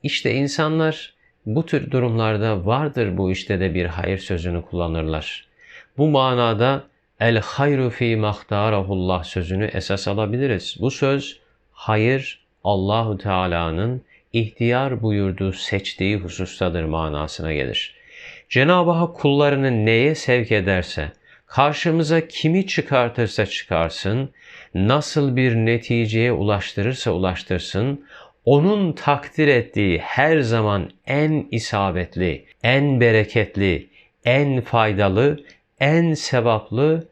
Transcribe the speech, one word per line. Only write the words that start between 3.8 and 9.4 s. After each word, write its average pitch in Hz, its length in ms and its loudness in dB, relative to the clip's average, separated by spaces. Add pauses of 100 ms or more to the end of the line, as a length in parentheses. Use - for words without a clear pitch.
hayır." 90 320 -4
sözünü 87 440 -4
kullanırlar. 80 840 -4 (520)
Bu 151 100 4
manada 127 760 2 (360)
"El 113 200 4
hayru 135 500 0
fi 113 260 0
mahtarahullah" 101 1080 0
sözünü 95 400 -4